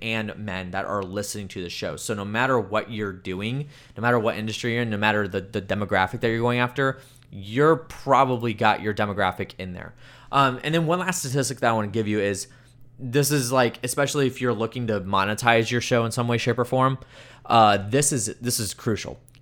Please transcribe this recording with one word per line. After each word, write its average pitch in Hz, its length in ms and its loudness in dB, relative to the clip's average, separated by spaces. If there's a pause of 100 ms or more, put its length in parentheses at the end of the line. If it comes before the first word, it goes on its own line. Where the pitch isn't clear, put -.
and 110 380 -4
men 92 320 -8
that 95 160 -4
are 101 160 -4
listening 101 460 -6
to 95 140 -10
the 87 60 -8
show. 85 280 -8
So 110 180 -6
no 101 100 -6
matter 120 340 0
what 104 320 -2
you're 104 220 -6
doing, 104 560 -6 (260)
no 107 60 -12
matter 123 180 4
what 107 200 0
industry 110 340 -4
you're 120 120 0
in, 113 40 -4
no 107 80 -2
matter 104 320 2
the, 95 140 -2
the 98 180 -4
demographic 98 600 0
that 120 100 0
you're 113 100 0
going 120 180 0
after, 127 420 -2 (300)
you're 117 460 2
probably 127 800 2
got 107 260 4
your 104 140 -2
demographic 98 640 -2
in 92 160 -10
there. - 200 -14 (360)
Um, 135 340 2
and 151 100 -2
then 165 120 2
one 175 140 0
last 185 180 -4
statistic 135 420 -2
that 120 80 4
I 117 60 4
wanna 104 140 0
give 104 200 -2
you 107 100 2
is, 101 280 0 (520)
this 139 320 0
is, 131 220 0
like, 123 320 2
especially 139 420 0
if 127 140 -2
you're 123 140 2
looking 113 320 -2
to 104 160 0
monetize 107 680 2
your 120 120 0
show 117 240 2
in 110 60 -2
some 120 160 -2
way, 117 100 2
shape, 117 200 0
or 120 60 2
form, 131 320 2 (480)
uh, 107 320 8
this 107 340 0
is, 110 300 -4
this 120 180 -2
is 107 140 -4
crucial. - 480 -4 (220)